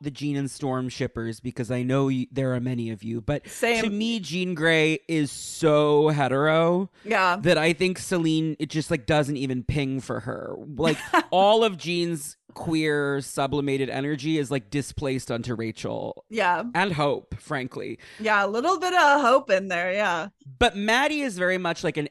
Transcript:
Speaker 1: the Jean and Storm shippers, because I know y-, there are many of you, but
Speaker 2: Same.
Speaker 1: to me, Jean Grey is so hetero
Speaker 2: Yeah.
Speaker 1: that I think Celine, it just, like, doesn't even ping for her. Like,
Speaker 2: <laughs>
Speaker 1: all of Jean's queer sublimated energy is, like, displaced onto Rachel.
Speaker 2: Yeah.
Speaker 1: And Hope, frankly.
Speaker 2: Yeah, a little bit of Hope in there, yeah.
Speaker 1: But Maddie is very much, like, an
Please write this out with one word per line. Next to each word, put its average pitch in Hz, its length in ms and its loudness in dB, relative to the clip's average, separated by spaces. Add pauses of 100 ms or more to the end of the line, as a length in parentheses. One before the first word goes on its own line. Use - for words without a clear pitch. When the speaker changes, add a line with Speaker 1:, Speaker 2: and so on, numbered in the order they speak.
Speaker 1:
the 147 80 -6
Jean 143 280 -4
and 139 120 -2
Storm 127 380 -4
shippers, 117 540 -6
because 123 280 -6
I 123 140 -2
know 135 220 2
y-, 131 260 0
there 131 220 -2
are 123 80 -2
many 120 300 -4
of 107 120 -10
you, 113 160 -6
but 139 300 -4
Speaker 2:
Same. 226 340 0
Speaker 1:
to 220 60 0
me, 220 320 -2
Jean 180 340 -4
Grey 160 440 4 (100)
is 156 240 0
so 151 760 4
hetero 156 800 2 (140)
Speaker 2:
Yeah. 190 380 2
Speaker 1:
that 170 160 4
I 160 160 2
think 185 260 0
Celine, 160 580 0
it 151 120 -6
just, 156 200 -4
like, 147 160 -2
doesn't 151 300 2
even 131 300 -4
ping 135 340 -2
for 113 220 -6
her. - 340 -8 (220)
Like, 156 200 2
Speaker 2:
<laughs> - 320 0
Speaker 1:
all 208 360 6
of 190 120 -2
Jean's 170 600 -4 (160)
queer 147 680 0
sublimated 135 680 -2
energy 143 480 -2
is, 139 120 -2
like, 139 200 -4
displaced 135 600 -4
onto 117 260 -4
Rachel. 110 720 -6
Speaker 2:
Yeah. 190 340 0 (100)
Speaker 1:
And 185 200 2
Hope, 147 440 -2
frankly. 127 600 -8 (180)
Speaker 2:
Yeah, 214 280 2
a - 20 0
little 277 320 0
bit 359 140 -2
of 294 260 6
Hope 262 320 4
in 196 160 2
there, 180 240 -2
yeah. 190 380 -2 (280)
Speaker 1:
But 220 200 2
Maddie 254 420 2
is 247 180 -4
very 180 200 2
much, 170 260 -2
like, 160 140 -2
an 147 140 -2